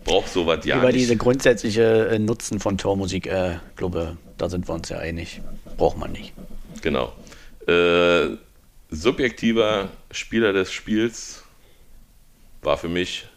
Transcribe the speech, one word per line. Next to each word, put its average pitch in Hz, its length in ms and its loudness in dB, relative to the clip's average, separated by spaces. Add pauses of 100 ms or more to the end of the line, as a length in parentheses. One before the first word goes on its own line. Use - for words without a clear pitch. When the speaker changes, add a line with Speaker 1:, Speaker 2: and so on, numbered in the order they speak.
Speaker 1:
brauch 92 240 2
sowas 82 380 0
ja 69 120 2
Speaker 2:
Über 107 100 4
Speaker 1:
nicht. 127 140 4
Speaker 2:
diese 120 160 2
grundsätzliche, 113 920 4
äh, 110 100 0
Nutzen 107 400 -2
von 98 180 -2
Tormusik, 98 500 -2
äh, 90 300 -2 (180)
glaube, 82 420 -4 (200)
da 87 120 -4
sind 90 180 -6
wir 85 60 -4
uns 82 160 -8
ja 87 80 -8
einig. 82 440 -8 (360)
Braucht 82 200 2
man - 140 -8
nicht. - 220 -12 (480)
Speaker 1:
Genau. 65 320 -2 (540)
Äh, 87 680 4 (520)
subjektiver 110 1000 0 (220)
Spieler 113 420 0
des 95 180 0
Spiels - 720 -4 (1160)
war 71 160 0
für 85 120 -6
mich 90 360 -4 (120)